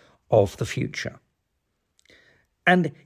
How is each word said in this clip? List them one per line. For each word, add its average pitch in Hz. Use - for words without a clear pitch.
of 101
the 117
future. -
And 175